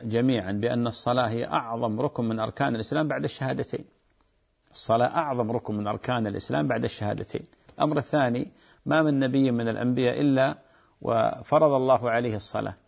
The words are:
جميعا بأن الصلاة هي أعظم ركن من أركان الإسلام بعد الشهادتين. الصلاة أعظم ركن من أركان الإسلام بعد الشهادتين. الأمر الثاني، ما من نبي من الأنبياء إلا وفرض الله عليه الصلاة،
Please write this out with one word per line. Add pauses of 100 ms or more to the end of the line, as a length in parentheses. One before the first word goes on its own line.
جميعا
بأن
الصلاة
هي
أعظم
ركن
من
أركان
الإسلام
بعد
الشهادتين. (840)
الصلاة
أعظم
ركن
من
أركان
الإسلام
بعد
الشهادتين. (340)
الأمر
الثاني، (340)
ما
من
نبي
من
الأنبياء
إلا (440)
وفرض
الله
عليه
الصلاة، (140)